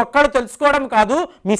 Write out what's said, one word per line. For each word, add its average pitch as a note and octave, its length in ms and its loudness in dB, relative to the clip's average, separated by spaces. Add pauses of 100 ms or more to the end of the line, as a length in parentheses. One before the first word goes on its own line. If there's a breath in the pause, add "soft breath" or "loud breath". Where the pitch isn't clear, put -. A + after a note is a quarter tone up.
ఒక్కళ్ళు C#4+ 320 2
తెలుసుకోవడం C#4 580 -2
కాదు, B3 340 0 (200 soft breath)
మీ G#3 120 2